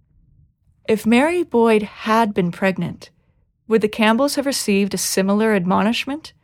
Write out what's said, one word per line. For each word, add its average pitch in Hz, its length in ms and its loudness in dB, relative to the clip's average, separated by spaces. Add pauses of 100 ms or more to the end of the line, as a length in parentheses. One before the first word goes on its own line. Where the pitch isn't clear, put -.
(880)
If 214 160 0
Mary 294 380 2
Boyd 226 400 2
had 220 500 0
been 180 180 -2
pregnant, 185 600 -4 (560)
would 220 160 2
the 214 60 0
Campbells 226 480 0
have 277 100 -2
received 202 480 -2
a 180 40 -6
similar 208 560 0
admonishment? 202 800 -2 (120)